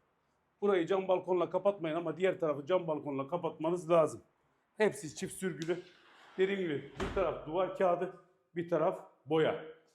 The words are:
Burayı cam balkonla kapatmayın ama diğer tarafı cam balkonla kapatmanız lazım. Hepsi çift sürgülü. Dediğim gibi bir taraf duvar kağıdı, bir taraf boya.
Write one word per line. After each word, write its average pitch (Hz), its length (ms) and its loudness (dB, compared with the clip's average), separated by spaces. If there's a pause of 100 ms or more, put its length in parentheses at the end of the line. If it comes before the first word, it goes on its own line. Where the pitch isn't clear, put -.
(640)
Burayı 190 240 4
cam 185 220 0
balkonla 180 420 2
kapatmayın 180 460 0
ama 165 200 -2
diğer 185 240 2
tarafı 143 260 0
cam 175 200 2
balkonla 139 420 -4
kapatmanız 165 640 -2
lazım. 156 320 4 (540)
Hepsi 190 380 0
çift 175 200 -8
sürgülü. 165 480 -4 (560)
Dediğim 190 220 2
gibi 147 400 -4
bir - 140 -6
taraf 170 320 0
duvar 185 320 -2
kağıdı, 180 340 2 (440)
bir 170 120 -4
taraf 170 320 2 (260)
boya. 143 380 2 (300)